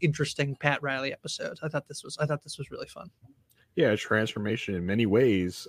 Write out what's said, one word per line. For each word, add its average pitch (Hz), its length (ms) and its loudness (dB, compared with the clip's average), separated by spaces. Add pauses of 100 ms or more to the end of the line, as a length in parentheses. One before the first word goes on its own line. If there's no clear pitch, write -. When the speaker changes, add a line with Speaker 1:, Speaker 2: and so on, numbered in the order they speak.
Speaker 1:
interesting 143 580 0
Pat 143 240 0
Riley 135 300 -4
episode. 160 500 -8
I 156 60 -4
thought 151 180 -6
this - 160 -14
was, 147 140 -12
I 151 80 0
thought 147 180 -2
this - 140 -14
was 143 140 -12
really - 160 -10
fun. - 220 -16 (640)
Speaker 2:
Yeah, 123 200 4
transformation 107 800 0
in 87 100 -2
many 107 220 2
ways, 98 600 4